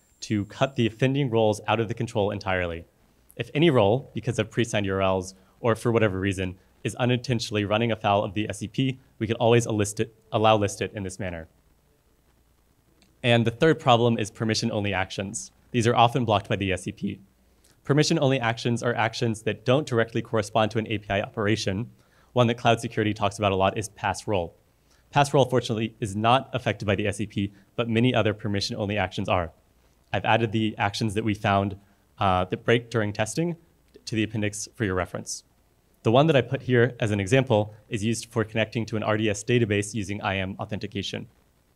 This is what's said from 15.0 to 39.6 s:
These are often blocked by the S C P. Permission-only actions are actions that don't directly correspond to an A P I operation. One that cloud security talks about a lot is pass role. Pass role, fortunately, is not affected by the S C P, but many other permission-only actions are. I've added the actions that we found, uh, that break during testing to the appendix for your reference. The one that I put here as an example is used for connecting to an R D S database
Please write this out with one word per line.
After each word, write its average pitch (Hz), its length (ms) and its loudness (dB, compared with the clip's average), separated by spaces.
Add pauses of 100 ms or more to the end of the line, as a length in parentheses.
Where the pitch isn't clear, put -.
These 117 160 2
are 120 80 4
often 117 300 4
blocked 101 240 2
by 110 80 0
the 92 160 0
S 90 100 -4
C 104 80 -6
P. 101 300 -10 (640)
Permission-only 143 560 2
actions 117 420 -2
are 120 100 0
actions 113 500 -2
that 104 200 -4
don't 139 240 2
directly 113 340 0
correspond 110 500 0
to 113 80 -2
an 107 80 -4
A 107 100 -4
P - 120 -10
I 101 120 0
operation. 104 680 -2 (440)
One 123 140 4
that 117 100 0
cloud 117 220 2
security 107 340 -2
talks 101 240 -4
about 101 140 2
a 98 40 0
lot 95 220 2
is 107 120 -8
pass - 360 -4
role. 90 300 -4 (560)
Pass 143 220 2
role, 139 100 6
fortunately, 113 560 0
is 98 160 -6
not 117 380 2
affected 110 320 -4
by 101 100 2
the 101 100 -2
S 98 120 -4
C 107 80 -4
P, 101 260 -4 (240)
but 117 140 -2
many 120 260 2
other 107 180 2
permission-only 104 640 -4
actions 95 300 -4
are. 90 240 0 (640)
I've 101 120 -2
added 113 280 2
the 110 240 0
actions 107 380 -2
that 113 100 -2
we 107 80 0
found, 98 420 0 (420)
uh, 92 280 2
that - 180 -8
break 117 260 2
during 107 220 -2
testing 160 460 -4 (480)
to - 100 -8
the 110 80 0
appendix 104 520 -6
for 113 100 -2
your 92 100 -2
reference. 92 480 -6 (600)
The 113 80 4
one 139 160 6
that 156 80 4
I 127 60 6
put 135 220 -6
here 123 360 4
as 110 120 0
an 104 80 0
example 107 560 2 (140)
is 104 140 -6
used 113 240 -2
for 110 180 -2
connecting 110 420 -2
to 113 100 -6
an 107 60 -4
R 107 140 0
D 110 120 0
S 101 140 -4
database 107 500 0